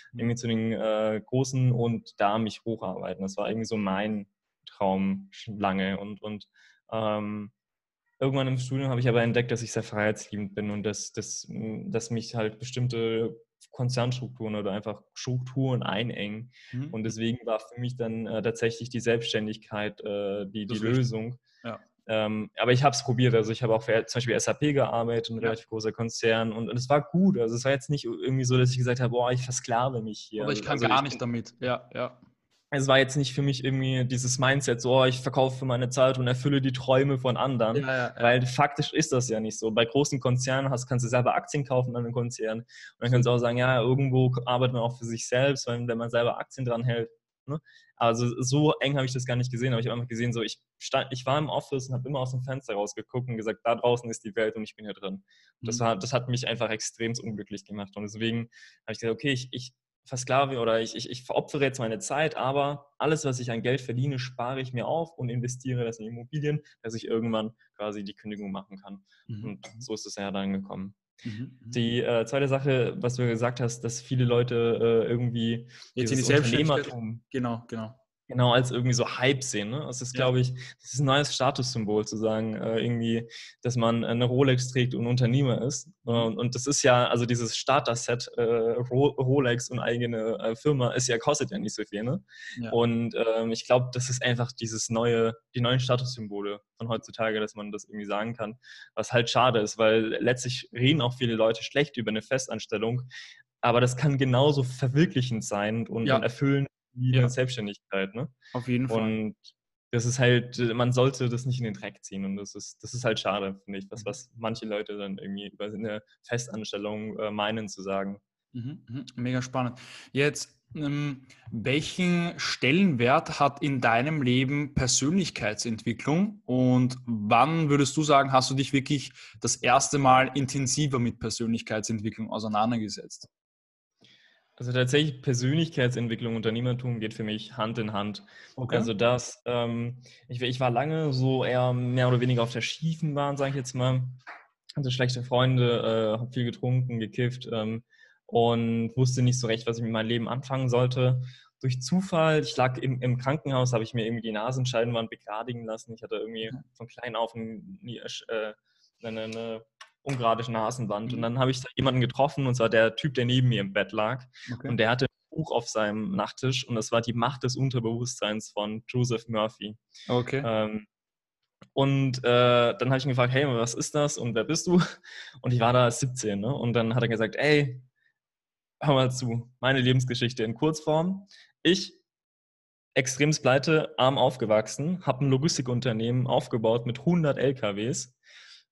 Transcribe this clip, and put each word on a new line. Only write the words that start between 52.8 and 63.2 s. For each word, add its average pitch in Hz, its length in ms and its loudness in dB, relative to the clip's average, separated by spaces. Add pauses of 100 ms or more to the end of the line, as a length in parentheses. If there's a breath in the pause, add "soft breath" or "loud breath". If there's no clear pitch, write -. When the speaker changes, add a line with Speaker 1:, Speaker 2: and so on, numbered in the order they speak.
Speaker 2:
und 117 80 -4
gesagt, 107 280 -4
"Da 117 100 2
draußen 120 340 0
ist 113 160 -10
die 104 120 -8
Welt 110 180 0
und 110 80 -6
ich - 140 -12
bin 110 80 -18
hier 101 100 -8
drin." 98 300 -10 (360 soft breath)
Und 113 80 -6
das 117 100 -2
Speaker 1:
Mhm. - 20 -2
Speaker 2:
war, 113 180 2
das 127 140 -6
hat 123 160 0
mich 123 180 -2
einfach 113 240 -2
extremst 113 500 -6
unglücklich 104 440 -10
gemacht. 101 320 -12
Und 101 60 -8
deswegen 113 480 -4 (320 loud breath)
habe 113 100 -10
ich - 80 -10
gesagt, 113 140 -2
"Okay, 139 180 0
ich, 127 180 -2
ich - 220 -12 (340)
versklave 131 540 0
oder 113 200 2
ich, 113 160 -6
ich, 120 140 -8
ich 123 140 -12
veropfere - 380 -2
jetzt 131 160 0
meine 113 200 -2
Zeit, 147 360 -2
aber 139 520 0 (120)
alles, 151 260 0